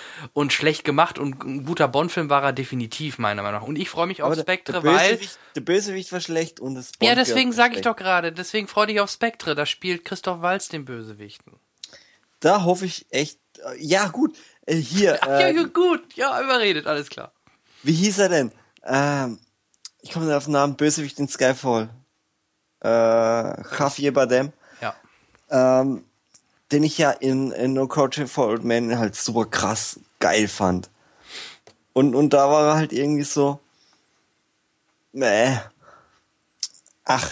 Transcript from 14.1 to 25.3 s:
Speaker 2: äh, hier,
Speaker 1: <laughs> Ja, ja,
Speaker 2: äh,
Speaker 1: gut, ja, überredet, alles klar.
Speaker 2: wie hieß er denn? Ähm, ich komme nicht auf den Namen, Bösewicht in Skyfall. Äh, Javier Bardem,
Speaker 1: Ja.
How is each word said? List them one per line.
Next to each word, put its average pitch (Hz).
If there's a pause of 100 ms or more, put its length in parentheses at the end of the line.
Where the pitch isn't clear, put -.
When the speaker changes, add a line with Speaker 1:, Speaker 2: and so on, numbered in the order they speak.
Speaker 2:
äh, 151
hier, 165
Speaker 1:
<laughs> -
Ja, 139 (100)
ja, 320
Speaker 2:
äh, -
Speaker 1:
gut, 349
ja, 254
überredet, 214
alles 147
klar. - (520)
Speaker 2:
wie 151
hieß 190
er 196
denn? 143 (340)
Ähm, 135 (640)
ich -
komme 165
nicht 151
auf 139
den 151
Namen, 139
Bösewicht 147
in 139
Skyfall. 127 (960)
Äh, -
Javier 117
Bardem, 131 (300)
Speaker 1:
Ja. 107 (540)